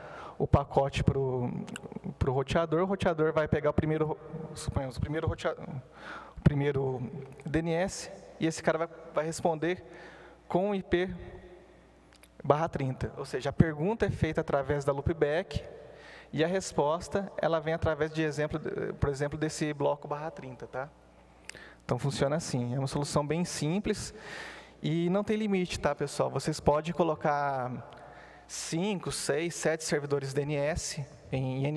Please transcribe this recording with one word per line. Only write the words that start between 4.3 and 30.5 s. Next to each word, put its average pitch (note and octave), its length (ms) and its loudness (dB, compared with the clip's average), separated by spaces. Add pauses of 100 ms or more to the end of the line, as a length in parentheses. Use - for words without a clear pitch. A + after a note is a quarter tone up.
suponhamos, - 420 -4
o - 20 -8
primeiro D#3 280 -2
rotea-, E3 280 -2 (800)
o - 60 -14
primeiro C#3 580 4 (460)
D D#3+ 140 2
N E3 140 2
S - 380 -2 (280)
e D#3 80 2
esse - 160 -2
cara D#3+ 160 4
vai, E3 100 0 (240)
vai D3+ 120 0
responder E3 600 0 (640)
com F#3+ 240 2
o G3+ 40 2
I F#3+ 60 0
P F3+ 320 0 (1300)
barra D3 240 4
trinta. B2 500 -2
Ou C3+ 80 -6
seja, C3+ 260 -2
a - 20 -8
pergunta E3 540 4
é - 20 2
feita D#3+ 320 2
através C#3+ 420 2
da C#3+ 80 2
loopback D3+ 720 0 (720)
e D3 100 2
a D#3+ 40 4
resposta, F3+ 920 0
ela D#3+ 220 2
vem D#3+ 160 0
através D#3 360 2
de D#3+ 120 0
exemplo, D3 360 0 (400)
por C#3+ 100 4
exemplo, C#3+ 280 0
desse D#3 360 0
bloco C#3+ 340 0
barra D3 240 -4
trinta, B2+ 340 -12
tá? C3 240 -6 (960)
Então, B2 140 2
funciona C#3 380 2
assim. B2 360 -2
É C3+ 60 0
uma C3+ 80 0
solução D3 400 0
bem E3 180 2
simples F#3 680 -2 (680)
e E3+ 280 2
não G3 140 2
tem G#3+ 140 0
limite, G3 420 0
tá, D3 140 2
pessoal? C3+ 380 0
Vocês C3+ 280 -2
podem D#3 340 4
colocar C#3+ 1000 0 (560)
cinco, E3+ 640 -2
seis, E3 440 0
sete D#3+ 280 0
servidores C#3+ 500 0
D C#3+ 80 2
N D3 140 0